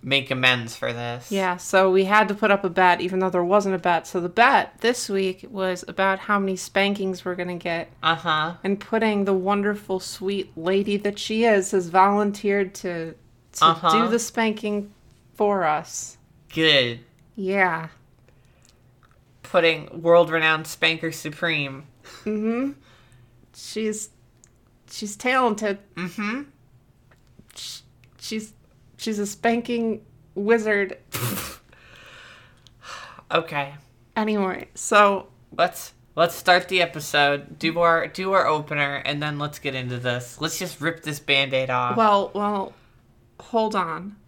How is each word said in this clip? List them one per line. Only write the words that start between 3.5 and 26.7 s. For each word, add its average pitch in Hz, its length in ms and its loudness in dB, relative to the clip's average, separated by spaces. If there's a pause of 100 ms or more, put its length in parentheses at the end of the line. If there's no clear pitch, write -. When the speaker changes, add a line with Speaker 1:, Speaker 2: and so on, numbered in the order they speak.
Speaker 2:
a 175 40 -4
bet. 170 280 0
So 180 140 -4
the 175 80 -4
bet 233 500 4
this 240 300 -2
week 190 400 -4
was 185 360 -4
about 190 340 0
how 202 200 0
many 196 160 -2
spankings 196 720 -2
we're 180 100 -4
gonna 180 220 -6
get. 170 340 -6 (100)
Speaker 1:
Uh-huh. 160 520 0 (100)
Speaker 2:
And 196 160 0
Pudding, 214 460 0
the 196 80 2
wonderful, 202 640 -2
sweet 190 560 -6
lady 196 420 0
that 202 220 -4
she 220 240 -2
is, 202 280 4
has 180 180 0
volunteered 202 880 2
to, 165 400 -8 (380)
to - 120 2
Speaker 1:
Uh-huh. 160 400 4
Speaker 2:
do - 40 -2
the 233 100 2
spanking 214 760 -4 (400)
for 202 320 0
us. - 520 -4 (360)
Speaker 1:
Good. 135 480 4 (340)
Speaker 2:
Yeah. 185 540 0 (1500)
Speaker 1:
Pudding, 165 580 0
world-renowned 160 680 4
spanker 160 440 -2
supreme. 151 720 -4 (400)
Speaker 2:
Mm-hmm. 226 480 -2 (840)
She's, 214 540 -6 (800)
she's 208 280 -10
talented. 220 640 0 (160)
Speaker 1:
Mm-hmm. 208 480 -6 (1120)